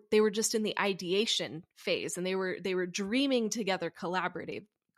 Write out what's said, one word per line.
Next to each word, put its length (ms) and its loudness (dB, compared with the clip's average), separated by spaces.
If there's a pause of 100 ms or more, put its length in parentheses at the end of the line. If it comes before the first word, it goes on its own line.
(120)
they 80 8
were 100 6
just 240 0
in 80 2
the 160 0
ideation 880 0 (100)
phase, 420 -2
and 80 -4
they 120 0
were, 260 -2
they 140 -2
were 100 0
dreaming 640 2
together 400 -2
collaborative, 760 -4 (340)